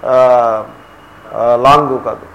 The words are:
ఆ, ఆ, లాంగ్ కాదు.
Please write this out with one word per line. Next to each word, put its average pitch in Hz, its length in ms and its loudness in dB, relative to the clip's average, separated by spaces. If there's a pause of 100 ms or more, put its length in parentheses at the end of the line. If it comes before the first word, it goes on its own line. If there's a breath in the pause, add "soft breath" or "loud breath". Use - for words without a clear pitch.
ఆ, 127 100 0 (1160)
ఆ, 117 220 0
లాంగ్ 135 480 2
కాదు. 110 300 -10